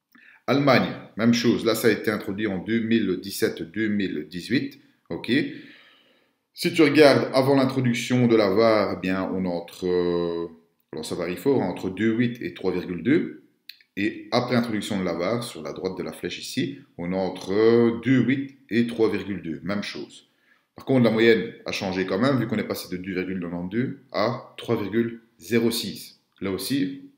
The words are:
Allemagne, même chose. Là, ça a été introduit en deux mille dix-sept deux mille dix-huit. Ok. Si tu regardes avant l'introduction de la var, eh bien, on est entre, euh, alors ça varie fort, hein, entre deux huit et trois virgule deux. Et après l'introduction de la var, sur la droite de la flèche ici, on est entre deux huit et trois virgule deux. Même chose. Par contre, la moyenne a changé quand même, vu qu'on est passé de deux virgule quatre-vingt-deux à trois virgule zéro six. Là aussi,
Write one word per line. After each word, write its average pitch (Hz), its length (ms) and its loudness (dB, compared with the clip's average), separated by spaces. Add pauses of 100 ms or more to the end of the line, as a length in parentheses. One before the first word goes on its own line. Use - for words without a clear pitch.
(460)
Allemagne, 127 480 2 (240)
même 117 160 4
chose. 107 320 2
Là, 110 80 2
ça 117 140 0
a 110 40 6
été 104 200 -2
introduit 104 340 -4
en 95 140 -2
deux 110 220 -2
mille 107 380 0
dix-sept 98 440 -4
deux 104 240 -4
mille 85 420 -4
dix-huit. 95 520 -6 (280)
Ok. 85 220 -6 (1200)
Si - 200 -4
tu 165 100 6
regardes 139 500 6
avant 135 220 4
l'introduction 127 720 2
de 113 80 6
la 104 140 4
var, 104 480 4
eh 87 40 -10
bien, 92 320 -2
on 92 100 -4
est 92 40 -2
entre, 87 400 -6
euh, 87 600 0 (460)
alors 78 100 -8
ça 92 120 -8
varie 87 200 -4
fort, 131 260 2
hein, 101 40 -2
entre 90 240 -4
deux 110 240 0
huit 120 280 0
et - 120 -8
trois 92 180 -2
virgule 87 320 -6
deux. - 400 0 (540)
Et - 340 -4
après 123 240 0
l'introduction 107 440 -2
de 92 40 -4
la 87 100 -2
var, 101 300 -4
sur 80 200 -14
la 71 100 -8
droite 85 240 -6
de 85 60 -6
la 78 100 -8
flèche - 260 -10
ici, - 400 -6 (180)
on 87 140 -6
est 92 40 -2
entre 110 920 4
deux 131 140 4
huit 135 380 0 (120)
et 120 180 2
trois 110 240 2
virgule 95 300 -6
deux. 78 220 -8
Même 101 200 -4
chose. - 460 -14 (480)
Par - 80 -18
contre, 131 180 4
la 110 80 6
moyenne 110 400 6 (140)
a 90 80 -6
changé 95 320 -2
quand 95 120 -2
même, 131 220 2
vu 110 80 -2
qu'on 107 100 -2
est 101 60 -2
passé - 260 -6
de 92 60 -6
deux 90 180 -8
virgule 92 280 -4
quatre-vingt-deux 90 580 -6 (140)
à 113 440 -2
trois 110 240 -2
virgule 113 420 -2 (140)
zéro 117 340 0
six. - 500 -8 (180)
Là 95 120 -4
aussi, 139 680 -4